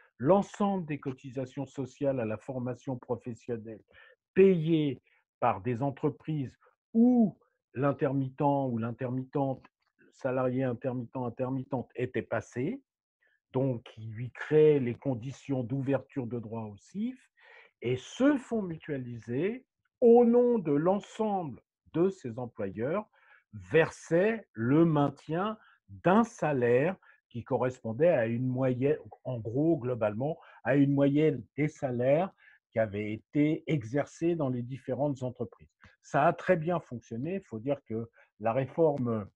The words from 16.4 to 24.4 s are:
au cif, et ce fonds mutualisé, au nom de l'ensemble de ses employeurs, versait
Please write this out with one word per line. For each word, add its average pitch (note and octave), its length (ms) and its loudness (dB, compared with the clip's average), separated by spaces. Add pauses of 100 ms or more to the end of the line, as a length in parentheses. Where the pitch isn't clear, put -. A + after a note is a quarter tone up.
au G#2 140 -12
cif, A#3 420 -8 (640)
et - 160 -2
ce C#4 400 2
fonds A3+ 240 -6
mutualisé, C#3+ 1040 -6 (340)
au A#3+ 240 10
nom A#3+ 360 6
de D#3 120 -2
l'ensemble F3+ 920 -2 (320)
de E3+ 160 2
ses B2 300 -8
employeurs, A#2+ 720 -6 (440)
versait E3 1000 0